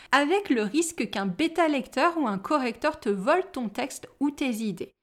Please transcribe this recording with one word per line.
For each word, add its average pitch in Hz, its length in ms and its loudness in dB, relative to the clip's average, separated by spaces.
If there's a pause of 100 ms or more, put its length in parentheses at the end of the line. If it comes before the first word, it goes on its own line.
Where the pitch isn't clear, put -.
(100)
avec 311 400 4
le 233 120 4
risque 262 460 -2
qu'un 196 180 -4
bêta-lecteur 320 920 0
ou 285 80 2
un 196 120 0
correcteur 294 600 -2
te - 100 -4
vole 233 440 2
ton 240 160 -6
texte - 400 -8 (100)
ou 285 140 0
tes 285 180 -2
idées. 214 420 -6 (100)